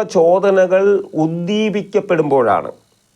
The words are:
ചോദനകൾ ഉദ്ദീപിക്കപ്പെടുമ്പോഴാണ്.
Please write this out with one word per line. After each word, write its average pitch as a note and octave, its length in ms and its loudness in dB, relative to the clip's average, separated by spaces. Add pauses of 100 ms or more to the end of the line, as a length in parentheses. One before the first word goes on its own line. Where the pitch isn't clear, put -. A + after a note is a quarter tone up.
(160)
ചോദനകൾ F#3 680 2 (400)
ഉദ്ദീപിക്കപ്പെടുമ്പോഴാണ്. E3+ 1500 -2 (460)